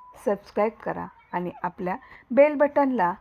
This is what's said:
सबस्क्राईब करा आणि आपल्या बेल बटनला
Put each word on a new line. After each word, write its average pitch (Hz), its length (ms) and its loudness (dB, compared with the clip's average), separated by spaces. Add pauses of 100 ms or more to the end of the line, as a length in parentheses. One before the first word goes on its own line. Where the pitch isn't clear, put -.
(260)
सबस्क्राईब 208 460 -2 (120)
करा 175 220 -8 (280)
आणि 175 180 -6 (120)
आपल्या 180 320 -6 (360)
बेल 285 240 6
बटनला 269 640 2